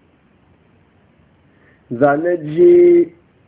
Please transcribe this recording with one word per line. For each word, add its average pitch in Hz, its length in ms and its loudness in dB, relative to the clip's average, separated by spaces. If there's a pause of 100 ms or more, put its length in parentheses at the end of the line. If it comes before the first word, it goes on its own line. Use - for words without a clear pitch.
(1900)
Zane 147 520 -4
je, 175 680 2 (400)